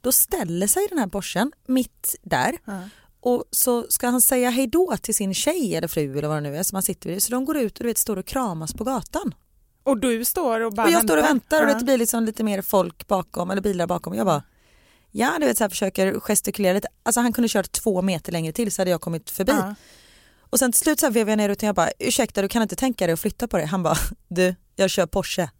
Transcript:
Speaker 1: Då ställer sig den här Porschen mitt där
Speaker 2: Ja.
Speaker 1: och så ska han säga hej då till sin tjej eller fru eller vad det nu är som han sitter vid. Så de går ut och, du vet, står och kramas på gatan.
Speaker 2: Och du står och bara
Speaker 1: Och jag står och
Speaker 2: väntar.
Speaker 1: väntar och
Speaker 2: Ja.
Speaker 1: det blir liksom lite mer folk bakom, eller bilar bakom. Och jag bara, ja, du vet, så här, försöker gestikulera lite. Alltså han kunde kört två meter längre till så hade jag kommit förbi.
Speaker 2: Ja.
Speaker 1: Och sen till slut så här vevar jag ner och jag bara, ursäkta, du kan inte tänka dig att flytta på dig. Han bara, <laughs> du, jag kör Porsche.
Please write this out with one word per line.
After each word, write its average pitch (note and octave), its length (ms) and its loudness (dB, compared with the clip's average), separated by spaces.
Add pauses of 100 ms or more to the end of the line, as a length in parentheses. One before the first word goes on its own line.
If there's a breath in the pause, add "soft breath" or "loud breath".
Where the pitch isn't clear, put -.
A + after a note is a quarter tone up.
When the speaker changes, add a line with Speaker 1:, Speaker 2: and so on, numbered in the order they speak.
Speaker 1:
Då B3+ 120 0
ställer F#3+ 540 0
sig F#4+ 240 2
den F4+ 80 -2
här A3+ 80 0
Porschen G#3 460 -2 (140)
mitt - 560 -2
där E3 320 0 (100)
Speaker 2:
Ja. G3 160 -10 (400 loud breath)
Speaker 1:
och B3 300 0
så A#3+ 380 0
ska - 200 -2
han B3 120 2
säga B3 300 2
hej B3+ 160 0
då D#4+ 360 0
till A3 120 -4
sin F#3+ 200 -2
tjej C#4+ 420 0
eller D#3+ 120 -4
fru C#3+ 300 -4
eller D3+ 100 -4
vad D3+ 80 -2
det D3 40 -2 (100)
nu C#3+ 60 -8
är E3+ 60 -4
som G3 140 -4
han F#3+ 60 -2
sitter - 280 -6
vid. F#3 120 -4
Så - 80 -2
de B3+ 140 -2
går D#4 120 -2
ut A3+ 220 -2
och, - 60 -8
du A#3+ 40 0
vet, A3 100 -2
står G#3 180 -2
och F#3 100 -8
kramas F3 480 -4
på A3 100 -6
gatan. C4 500 -4 (480)
Speaker 2:
Och B3+ 180 2
du A#3+ 240 0
står A#3+ 360 0
och A3+ 120 -2
bara G#3+ 140 0
Speaker 1:
Och E4+ 60 6
jag E4+ 120 6
står D#4+ 120 4
och D4+ 80 4
Speaker 2:
väntar. D4+ 340 2
Speaker 1:
väntar D4+ 60 6
och - 60 4
Speaker 2:
Ja. - 80 2
Speaker 1:
det B3 60 -4
blir C4 140 4
liksom A3+ 260 0
lite A3 200 -4
mer G3+ 180 -2
folk F3+ 440 0
bakom, F3+ 440 -2
eller G3 120 -2
bilar F#3 240 0
bakom. F3 260 -4
Och G#3 60 -6
jag A3 80 2
bara, D3+ 160 2 (680 soft breath)
ja, B3+ 300 0
du D4 60 2
vet, A#3 120 2
så A3+ 60 4
här, G3+ 40 0
försöker F#3+ 520 0
gestikulera G3+ 540 0
lite. G3+ 140 -2 (140)
Alltså A#3 180 2
han A#3+ 120 2
kunde A#3 160 2
kört G3+ 240 0
två F#3 300 0
meter F#3 300 -2
längre D#3+ 200 -2
till A3 200 -2
så - 80 -6
hade F#3 100 2
jag E3 100 2
kommit E3 300 -6
förbi. G3 220 0
Speaker 2:
Ja. G#3 220 0 (760 soft breath)
Speaker 1:
Och B3 80 2
sen B3+ 140 4
till - 80 2
slut D#4 200 2
så D#4+ 60 2
här C4 60 4
vevar G#3+ 180 2
jag G#3+ 60 2
ner G#3 140 2
och G3+ 120 -2
jag G#3 120 0
bara, E3+ 240 2
ursäkta, - 440 0
du G3 60 0
kan A#3 140 0
inte F#3+ 140 -2
tänka B3 300 0
dig E3 60 2
att E3 80 -2
flytta - 280 -4
på - 80 -2
dig. D#3 100 0
Han F3+ 160 -2
bara, D#3 140 2 (160)
<laughs> - 160 -16
du, F3+ 260 2 (220)
jag F#3+ 140 4
kör F3+ 160 2
Porsche. F3+ 420 -2 (120)